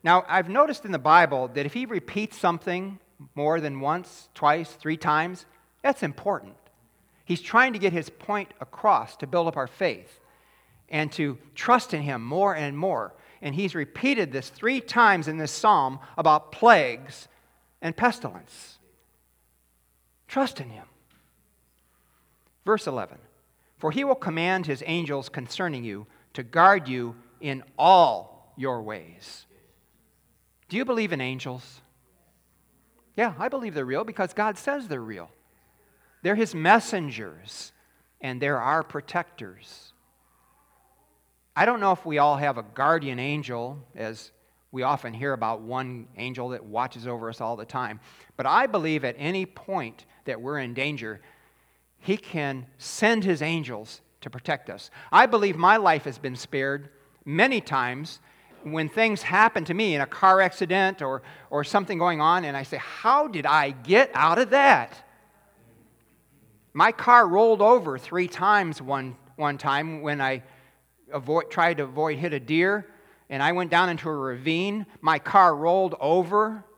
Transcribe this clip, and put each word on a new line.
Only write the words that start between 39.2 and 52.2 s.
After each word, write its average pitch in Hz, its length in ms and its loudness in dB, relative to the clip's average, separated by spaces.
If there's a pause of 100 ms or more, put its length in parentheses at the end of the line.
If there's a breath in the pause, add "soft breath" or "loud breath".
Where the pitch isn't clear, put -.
I 175 120 4
don't 233 140 0
know 196 120 2
if 170 140 -4
we 151 100 -4
all 143 220 4
have 143 180 -2
a 113 60 -10
guardian 139 560 -2
angel, 131 760 -8
as 110 380 -12 (400)
we 131 100 -6
often 135 300 -2
hear 135 220 -4
about 113 260 -4
one 123 560 -10
angel 123 320 -10
that 123 160 -12
watches 117 420 -6
over 113 220 -8
us 113 140 -12
all 117 140 -6
the 113 100 -14
time. 113 340 -8 (380 soft breath)
But 135 80 -4
I 214 200 4
believe 160 380 -2
at 123 140 -6
any 180 260 -4
point 170 600 -10 (180 soft breath)
that 117 160 -8
we're 139 180 -8
in 123 140 -8
danger, 123 480 -6 (800 soft breath)
he 196 180 -4
can 139 500 -8 (120)